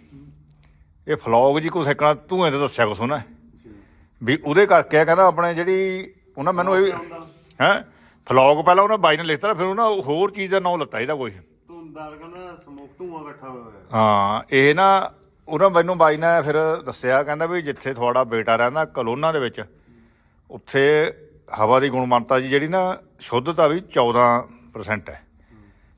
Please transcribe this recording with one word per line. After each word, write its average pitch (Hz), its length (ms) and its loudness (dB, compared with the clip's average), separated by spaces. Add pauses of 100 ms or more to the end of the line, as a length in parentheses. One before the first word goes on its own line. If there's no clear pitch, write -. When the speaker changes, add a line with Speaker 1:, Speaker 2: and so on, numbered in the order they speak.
(1080)
Speaker 1:
ਇਹ 151 80 -2
ਫਲੌਗ 127 420 2
ਜੀ 160 100 -4
ਕੁਛ 160 200 -2
ਇੱਕਣਾ 147 260 2
ਧੂੰਏ 175 360 -2
ਦਾ 135 80 -2
ਦੱਸਿਆ 123 280 0
ਕੁਛ 104 140 -6
ਉਹਨੇ, 127 140 -4
Speaker 2:
ਅੱਛਾ। - 560 -16 (520)
Speaker 1:
ਵੀ 131 220 0
ਉਹਦੇ 175 220 4
ਕਰਕੇ 160 320 4
ਆ, 160 60 4
ਕਹਿੰਦਾ 175 220 4
ਆਪਣੇ 170 280 0
ਜਿਹੜੀ 185 560 -4 (280)
ਉਹਨਾਂ 160 140 -2
ਮੈਨੂੰ 185 240 0
ਇਹ 190 60 4
ਵੀ, 190 80 2
Speaker 3:
ਫਲੌਗ 175 160 -10
ਕਿਆ - 120 -16
ਹੁੰਦਾ? - 560 -2
Speaker 1:
ਹੈਂ? - 80 -4 (440)
ਫਲੌਗ 143 380 4
ਪਹਿਲਾਂ 180 200 6
ਉਹਨੇ 214 120 2
ਬਾਈ 160 200 2
ਨੇ 160 60 -10
ਲਿਖਤਾ, 170 320 -2
ਫਿਰ 170 120 -2
ਉਹਨਾਂ 220 240 0
ਹੋਰ 175 400 -2
ਚੀਜ਼ 190 220 -6
ਦਾ 190 80 2
ਨਾਂ 175 180 -2
ਲੱਤਾ 113 220 -6
ਇਹਦਾ 139 140 -4
ਕੋਈ। 127 160 -6 (380)
Speaker 3:
ਧੁੰਦ 165 260 -20
ਦਾ 156 160 -16
ਕਹਿੰਦਾ 175 540 -20
ਸਮੋਕ 143 340 -20
ਧੂੰਆਂ 170 240 -14
ਇਕੱਠਾ 139 260 -18
ਹੋਇਆ 127 140 -16
ਹੋਇਆ। 104 220 -20 (100)
Speaker 1:
ਹਾਂ, 107 480 0 (100)
ਇਹ 143 220 4
ਨਾ 190 380 2 (360)
ਉਹਨਾਂ 160 220 2
ਮੈਨੂੰ 175 280 0
ਬਾਈ 156 180 4
ਨੇ 165 280 0
ਫਿਰ 160 420 -2
ਦੱਸਿਆ, 127 360 -2
ਕਹਿੰਦਾ 151 240 -4
ਵੀ 175 160 -6
ਜਿੱਥੇ 135 320 -8
ਤੁਹਾਡਾ 120 300 0
ਬੇਟਾ 113 320 0
ਰਹਿੰਦਾ 123 280 0
ਕਲੋਨਾ 143 480 -4
ਦੇ 151 60 -4
ਵਿੱਚ, 117 260 -6 (840)
ਉੱਥੇ 143 640 0 (460)
ਹਵਾ 120 200 4
ਦੀ 139 80 -2
ਗੁਣਵੱਤਾ 127 520 0
ਜੀ 131 80 -6
ਜਿਹੜੀ 139 180 0
ਨਾ 185 300 -2 (240)
ਸ਼ੁੱਧਤਾ 151 460 0
ਵੀ 160 140 0
ਚੌਦਾਂ 120 600 2 (300)
ਪਰਸੈਂਟ 101 380 -8
ਹੈ, - 120 -20 (760)